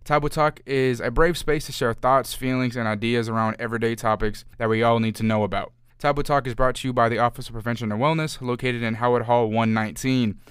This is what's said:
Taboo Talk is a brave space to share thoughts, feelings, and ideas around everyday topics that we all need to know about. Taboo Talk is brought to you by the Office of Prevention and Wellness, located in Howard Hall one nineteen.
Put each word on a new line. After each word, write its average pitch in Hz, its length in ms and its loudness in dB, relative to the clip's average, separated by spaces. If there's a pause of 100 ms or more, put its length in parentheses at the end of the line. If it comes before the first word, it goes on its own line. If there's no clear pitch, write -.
Taboo 147 220 0
Talk 151 380 0
is 131 340 0
a 113 120 -4
brave 160 260 4
space 151 300 -2
to - 40 -10
share 120 220 0
thoughts, 127 400 2
feelings, 127 420 -2
and 120 120 -2
ideas 113 420 0
around 113 300 0
everyday 117 340 -2
topics 110 500 -2 (140)
that 113 120 0
we 110 120 2
all 117 180 4
need 113 180 0
to 113 60 -6
know 110 200 2
about. 95 280 -4 (280)
Taboo 143 240 0
Talk 139 240 0
is 117 80 -6
brought 127 220 2
to - 100 -6
you 127 60 -2
by 120 160 4
the 113 100 -2
Office 120 280 -2
of 113 60 -16
Prevention 113 380 -4
and 107 100 -2
Wellness, 156 400 -2
located 123 400 -2
in 113 140 -2
Howard 120 300 2
Hall 120 260 2
one 113 200 2
nineteen. 110 680 0 (120)